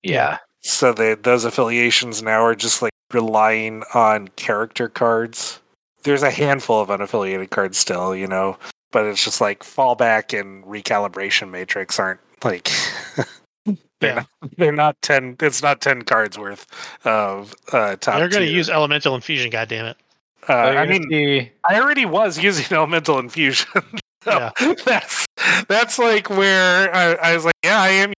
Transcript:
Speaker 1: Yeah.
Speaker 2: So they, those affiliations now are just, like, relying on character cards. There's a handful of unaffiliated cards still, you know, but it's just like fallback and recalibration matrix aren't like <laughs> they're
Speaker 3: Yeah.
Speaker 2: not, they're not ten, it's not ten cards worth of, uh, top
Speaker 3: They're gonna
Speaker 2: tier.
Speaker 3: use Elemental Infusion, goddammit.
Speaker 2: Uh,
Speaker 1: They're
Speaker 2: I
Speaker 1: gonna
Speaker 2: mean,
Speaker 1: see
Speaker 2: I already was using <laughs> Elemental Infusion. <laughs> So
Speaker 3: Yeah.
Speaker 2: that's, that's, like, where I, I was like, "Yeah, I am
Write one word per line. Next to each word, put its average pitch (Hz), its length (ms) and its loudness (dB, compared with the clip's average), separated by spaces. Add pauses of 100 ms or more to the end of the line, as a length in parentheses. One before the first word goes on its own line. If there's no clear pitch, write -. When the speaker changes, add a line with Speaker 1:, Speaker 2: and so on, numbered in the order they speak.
Speaker 1:
Yeah. 73 340 0 (240)
Speaker 2:
So - 320 2
they, 110 220 2
those 123 300 2
affiliations 117 760 0
now 110 240 2
are 117 100 4
just, 113 280 -2
like, 110 60 0 (220)
relying 110 720 0 (100)
on 107 360 2
character 113 600 -4
cards. 117 720 -2 (440)
There's 143 200 2
a 135 80 2
handful 139 500 0
of 95 80 -4
unaffiliated 95 640 -4
cards 95 260 -2
still, 92 380 -2
you 95 120 -6
know, 95 300 -2 (340)
but 107 140 2
it's 104 180 -2
just - 180 -2
like 101 220 -2
fallback 117 760 0
and 98 260 -14
recalibration 98 840 -4
matrix 92 500 -6
aren't 95 200 -4 (240)
like 95 260 -4 (460)
<laughs> - 0 - (500)
they're 208 100 -2 (260)
Speaker 3:
Yeah. 139 140 0
Speaker 2:
not, 120 120 -6 (300)
they're 165 140 2
not 151 300 0
ten, 131 400 0
it's 147 200 0
not 143 200 0
ten 131 200 0
cards 110 380 0
worth 101 260 -12 (400)
of, 104 480 -2 (180)
uh, 104 260 2
top 107 200 0
Speaker 3:
They're 175 120 0
gonna 190 160 2
Speaker 2:
tier. 156 100 -2
Speaker 3:
use 170 140 0
Elemental 147 460 0
Infusion, 123 360 -4
goddammit. 113 440 -6 (520)
Speaker 2:
Uh, 123 240 4
Speaker 1:
They're 139 80 2
Speaker 2:
I 156 80 2
Speaker 1:
gonna 185 140 2
Speaker 2:
mean, 147 80 -10
Speaker 1:
see 143 420 0 (180)
Speaker 2:
I 208 100 2
already 277 260 2
was 175 360 0
using 180 240 0
<laughs> - 100 -6
Elemental 156 440 0
Infusion. 131 560 -2
<laughs> - 240 -4 (240)
So 156 360 0
Speaker 3:
Yeah. 294 140 2 (120)
Speaker 2:
that's, - 400 0 (420)
that's, 226 300 2
like, 226 320 2
where 190 640 4
I, 175 220 4
I 165 180 2
was 165 100 0
like, 165 200 4
"Yeah, 190 180 4
I 190 60 4
am 196 320 4